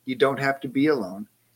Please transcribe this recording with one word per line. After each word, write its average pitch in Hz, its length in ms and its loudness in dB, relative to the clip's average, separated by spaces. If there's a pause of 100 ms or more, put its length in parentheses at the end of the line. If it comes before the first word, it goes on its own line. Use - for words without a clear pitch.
You 127 120 -6
don't 135 240 2
have 139 220 0
to 143 60 -8
be 135 200 2
alone, 104 420 -2 (260)